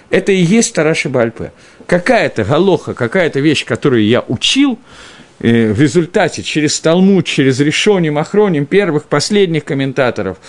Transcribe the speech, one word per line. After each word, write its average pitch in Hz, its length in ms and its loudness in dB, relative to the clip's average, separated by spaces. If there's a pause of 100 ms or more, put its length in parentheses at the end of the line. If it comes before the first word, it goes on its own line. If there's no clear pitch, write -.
(100)
это 190 220 0
и 190 80 2
есть 208 340 2
Тора 160 200 0
Шебааль-Пе. 127 580 -4 (340)
Какая-то 175 560 0
галоха, 147 520 0
какая-то 147 440 -2
вещь, 147 260 0
которую 120 400 0
я 110 220 2
учил, 247 540 -2 (580)
э, 113 340 2
в 101 80 0
результате 160 640 0
через - 380 -2
Талмуд, 185 460 2
через 131 340 0
Решоним, 151 580 0
Ахроним, 160 480 0
первых, 175 380 0
последних 165 600 0
комментаторов, 123 760 -4 (100)